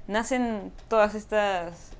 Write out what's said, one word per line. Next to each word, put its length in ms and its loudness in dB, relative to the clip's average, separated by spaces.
nacen 640 -2
todas 260 6
estas, 840 -2